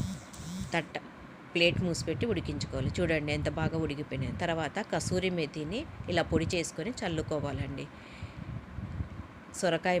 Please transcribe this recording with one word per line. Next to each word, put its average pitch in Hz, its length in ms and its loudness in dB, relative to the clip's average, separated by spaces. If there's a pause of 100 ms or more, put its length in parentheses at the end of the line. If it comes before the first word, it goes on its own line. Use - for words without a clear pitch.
(760)
తట్ట, 165 200 0 (600)
ప్లేట్ 170 320 6
మూసిపెట్టి 165 460 0
ఉడికించుకోవాలి. 143 640 0
చూడండి 160 420 4
ఎంత 147 100 2 (100)
బాగా 160 260 2
ఉడికిపోయినాయి. 147 580 -2
తర్వాత 165 360 2 (140)
కసూరి 180 440 2
మేతిని 156 440 0 (320)
ఇలా 170 180 6
పొడి 165 240 4
చేసుకొని 170 360 0 (100)
చల్లుకోవాలండి. 143 840 -2 (1800)
సొరకాయ 175 400 4